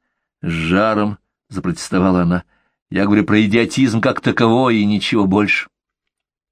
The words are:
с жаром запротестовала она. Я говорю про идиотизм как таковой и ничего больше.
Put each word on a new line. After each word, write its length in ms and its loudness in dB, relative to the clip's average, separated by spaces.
с 60 -6
жаром 720 0
запротестовала 760 0
она. 220 -2
Я 180 -2
говорю 180 2
про 200 2
идиотизм 560 0
как 200 -2
таковой 580 2
и 60 2
ничего 420 0
больше. 420 0